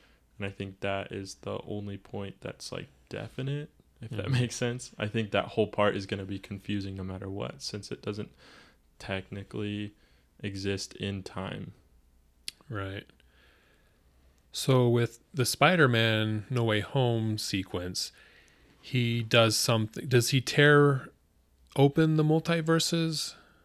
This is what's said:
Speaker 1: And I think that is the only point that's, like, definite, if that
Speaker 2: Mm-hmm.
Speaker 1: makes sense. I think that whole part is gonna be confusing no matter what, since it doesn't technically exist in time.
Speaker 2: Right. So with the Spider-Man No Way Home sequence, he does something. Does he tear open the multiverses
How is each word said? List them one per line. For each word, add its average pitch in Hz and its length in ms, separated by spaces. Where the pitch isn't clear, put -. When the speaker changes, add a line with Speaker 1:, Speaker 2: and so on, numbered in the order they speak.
Speaker 1:
And 101 100
I 101 40
think 98 280
that 98 320
is 98 300
the 101 260
only 104 300
point 98 420
that's, - 320
like, - 160
definite, 135 600
if 113 100
that 110 160
Speaker 2:
Mm-hmm. 131 120
Speaker 1:
makes 120 160
sense. 123 420
I 107 100
think 110 240
that - 160
whole 104 200
part 104 300
is 98 80
gonna 101 180
be 98 160
confusing 98 560
no 95 80
matter 95 260
what, 101 320
since - 300
it - 100
doesn't 104 300
technically 101 960
exist 98 520
in 98 300
time. - 500
Speaker 2:
Right. 98 380
So 127 360
with 120 320
the 127 100
Spider-Man 113 1080
No 123 120
Way 107 180
Home 113 580
sequence, 92 720
he 117 440
does 113 340
something. 113 500
Does 120 220
he 135 100
tear 143 720
open 156 400
the 156 80
multiverses 160 1080